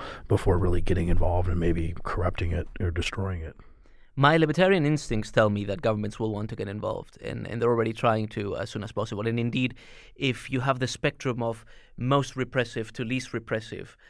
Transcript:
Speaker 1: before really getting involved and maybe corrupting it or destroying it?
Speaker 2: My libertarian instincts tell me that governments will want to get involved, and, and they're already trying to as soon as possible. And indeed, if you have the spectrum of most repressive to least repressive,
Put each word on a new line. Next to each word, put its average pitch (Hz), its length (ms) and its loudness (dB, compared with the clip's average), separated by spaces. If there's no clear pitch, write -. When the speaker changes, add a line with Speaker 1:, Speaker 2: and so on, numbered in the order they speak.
Speaker 1:
before 92 300 4
really 87 240 4
getting 90 260 2
involved 87 400 4
and 85 100 2
maybe 82 440 2
corrupting 85 500 -2
it 80 160 -2
or 90 120 0
destroying 90 500 -4
it? 82 160 -10
Speaker 2:
My 143 200 6
libertarian 165 480 4
instincts 147 460 0
tell 110 180 6
me 104 160 0
that 95 160 -4
governments 107 380 0
will 110 140 -2
want 104 180 -6
to 113 60 -8
get 101 120 -6
involved, 101 540 -6
and, - 240 -8
and 113 160 -4
they're 117 80 4
already 113 240 0
trying 110 360 2
to 104 260 -6
as 101 120 -6
soon 107 140 -8
as 98 100 -10
possible. 104 340 -4
And 117 140 0
indeed, 123 340 -2
if 131 360 -4
you 131 100 0
have 131 180 0
the 127 100 -2
spectrum 127 540 -4
of 113 220 -4
most 131 400 0
repressive 120 580 -2
to 127 100 -6
least 123 280 -4
repressive, 113 640 -6